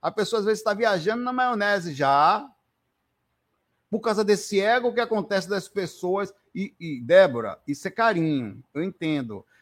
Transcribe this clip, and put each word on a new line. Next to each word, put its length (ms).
A 100
pessoa, 300
às 60
vezes, 160
tá 120
viajando 500
na 80
maionese 640
já, 540
por 100
causa 240
desse 360
ego 320
que 80
acontece 480
das 200
pessoas. 640
E, 260
e, 200
Débora, 680
isso 200
é 40
carinho, 720
eu 100
entendo. 600